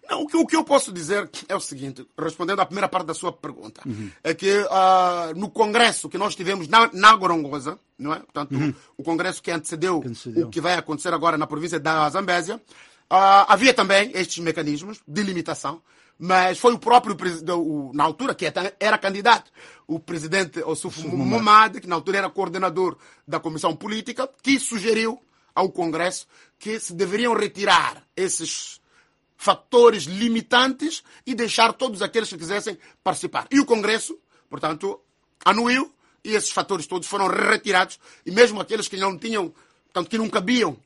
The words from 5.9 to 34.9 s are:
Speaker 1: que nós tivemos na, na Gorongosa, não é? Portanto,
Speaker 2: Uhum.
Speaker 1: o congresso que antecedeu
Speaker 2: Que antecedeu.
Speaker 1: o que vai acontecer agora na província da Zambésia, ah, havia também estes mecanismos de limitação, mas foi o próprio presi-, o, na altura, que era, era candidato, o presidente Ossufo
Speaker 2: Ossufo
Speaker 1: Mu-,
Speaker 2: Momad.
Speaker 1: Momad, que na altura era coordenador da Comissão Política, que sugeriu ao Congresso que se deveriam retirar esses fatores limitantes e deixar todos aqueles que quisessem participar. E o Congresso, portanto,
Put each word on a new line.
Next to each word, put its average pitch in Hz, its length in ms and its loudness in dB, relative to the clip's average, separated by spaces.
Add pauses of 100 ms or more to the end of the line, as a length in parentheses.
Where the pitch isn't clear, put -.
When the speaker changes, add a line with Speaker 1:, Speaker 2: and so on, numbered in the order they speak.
Speaker 1:
que 165 80 -8
nós 202 160 -2
tivemos 180 340 -6
na, 226 240 6
na 208 240 8
Gorongosa, 151 640 -4 (200)
não 147 140 -8
é? 156 60 -6
Portanto, 143 360 -10
Speaker 2:
Uhum. 139 200 0 (240)
Speaker 1:
o 135 40 -14
congresso 165 400 -4
que - 80 -8
antecedeu 165 520 -4
Speaker 2:
Que 131 60 -8
antecedeu. 120 380 -4
Speaker 1:
o 113 40 -12
que 160 100 -6
vai 175 140 0
acontecer 165 400 -4
agora 156 240 0
na 151 80 -2
província 156 340 -6
da 156 300 2
Zambésia, 180 500 -2 (520)
ah, 196 400 8
havia 240 220 4
também 196 400 2
estes 180 240 -4
mecanismos 160 680 -4
de 151 180 -4
limitação, 165 580 -6 (340)
mas 185 440 2
foi 240 140 6
o - 40 -6
próprio 226 380 4
presi-, 170 340 -6
o, 151 420 -4
na 143 120 2
altura, 196 320 -2
que 170 100 -6
era, 180 320 -4
era 214 200 2
candidato, 196 520 2 (360)
o 165 120 -6
presidente 165 640 -4
Ossufo 156 400 -6
Speaker 2:
Ossufo 160 80 -10
Speaker 1:
Mu-, 135 160 -2
Speaker 2:
Momad. 226 160 2 (320)
Speaker 1:
Momad, - 80 -12
que 180 80 -16
na 175 80 -2
altura 190 220 -2
era 190 120 -2
coordenador 185 680 -2 (300)
da 156 140 -6
Comissão 156 340 -4
Política, 220 540 -8 (140)
que 269 180 2
sugeriu 226 600 -2 (320)
ao 180 180 0
Congresso 170 580 -4 (280)
que 214 220 -8
se 180 160 -12
deveriam 208 400 0
retirar 185 720 0 (120)
esses - 640 -8 (560)
fatores 226 680 4
limitantes 240 960 -2 (240)
e 254 80 -6
deixar 226 380 2
todos 214 300 -6
aqueles 214 260 -2
que 180 100 -14
quisessem 185 400 -8 (240)
participar. - 480 -4
E 277 80 4
o 277 80 4
Congresso, 220 500 0 (320)
portanto, 160 520 -6 (440)